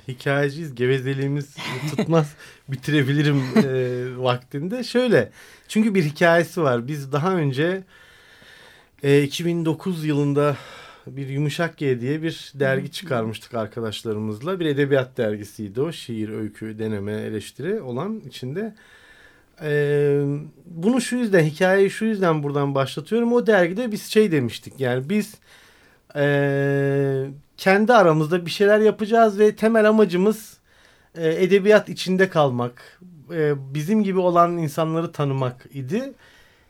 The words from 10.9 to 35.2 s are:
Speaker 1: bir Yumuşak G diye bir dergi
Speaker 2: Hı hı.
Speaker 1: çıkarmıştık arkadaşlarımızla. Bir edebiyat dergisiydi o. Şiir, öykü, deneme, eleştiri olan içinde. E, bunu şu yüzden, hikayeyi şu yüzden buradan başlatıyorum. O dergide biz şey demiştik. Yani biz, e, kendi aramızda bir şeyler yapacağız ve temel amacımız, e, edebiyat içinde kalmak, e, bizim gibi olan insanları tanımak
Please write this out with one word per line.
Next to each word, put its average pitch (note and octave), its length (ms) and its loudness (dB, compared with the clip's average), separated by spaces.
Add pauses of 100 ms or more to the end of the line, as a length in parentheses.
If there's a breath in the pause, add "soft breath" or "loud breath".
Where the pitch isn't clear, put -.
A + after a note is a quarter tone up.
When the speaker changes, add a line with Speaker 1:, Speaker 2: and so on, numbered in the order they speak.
Speaker 1:
bir C3 220 -12
Yumuşak D3 480 -4
G C3+ 240 -2
diye C#3+ 220 -4
bir D#3+ 320 -8
dergi C3+ 300 -2
Speaker 2:
Hı C#3 40 -10
hı. - 40 -16
Speaker 1:
çıkarmıştık A2+ 640 -6
arkadaşlarımızla. A2 1040 -6
Bir E3 60 -2
edebiyat C3+ 500 0
dergisiydi G#2 640 -6
o. D#3 120 -4
Şiir, A2 360 -8
öykü, A2 500 -10
deneme, G#2+ 340 -6
eleştiri A2 680 -8
olan D#3+ 480 -8
içinde. F3 460 -10 (880 soft breath)
E, D3+ 80 -6 (960)
bunu F#3 340 0
şu A#3+ 160 -4
yüzden, G3 280 4
hikayeyi F#3 460 2
şu - 140 -4
yüzden F#3 380 0
buradan C#3+ 320 -2
başlatıyorum. D#3+ 580 -2
O A#3+ 140 2
dergide G3+ 460 2
biz G#3 120 -6
şey G#3+ 280 2
demiştik. B2+ 480 -4
Yani C3 280 -2
biz, G#3 260 -2 (840 soft breath)
e, C#3 1080 0 (320)
kendi G3+ 360 4
aramızda E3+ 540 4
bir D#3+ 40 -6
şeyler G#3 300 4
yapacağız G#3+ 580 2
ve G#3+ 180 4
temel A3 320 4
amacımız, G#3+ 680 2 (560 soft breath)
e, E3 140 -2 (160)
edebiyat G3+ 440 4
içinde F#3 400 0
kalmak, B2 720 -2 (340)
e, D3+ 180 0 (220)
bizim F#3 300 0
gibi F#3+ 140 0
olan F3 400 4
insanları D#3+ 540 -2
tanımak C3+ 600 -4